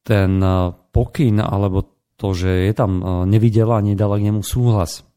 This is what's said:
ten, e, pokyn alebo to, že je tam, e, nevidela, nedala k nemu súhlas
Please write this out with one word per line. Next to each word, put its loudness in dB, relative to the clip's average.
ten, 2
e, 0
pokyn -2
alebo -2
to, -4
že -2
je 0
tam, -2
e, -4
nevidela, 2
nedala 0
k -2
nemu -2
súhlas -2